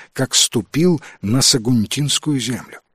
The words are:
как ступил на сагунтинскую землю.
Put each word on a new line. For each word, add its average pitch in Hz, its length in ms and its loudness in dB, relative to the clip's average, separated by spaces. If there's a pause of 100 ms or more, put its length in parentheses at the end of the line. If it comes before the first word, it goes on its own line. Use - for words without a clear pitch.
(120)
как - 220 -4
ступил 147 640 2 (220)
на 113 180 2
сагунтинскую 131 1000 0
землю. 113 420 -8 (140)